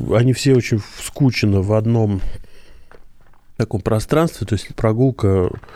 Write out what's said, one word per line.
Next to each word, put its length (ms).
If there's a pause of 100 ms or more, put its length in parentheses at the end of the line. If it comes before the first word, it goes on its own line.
(140)
они 200
все 220
очень 240 (240)
скучно 580
в 120
одном 480 (1400)
таком 240
пространстве, 640
то 80
есть 220
прогулка 720 (260)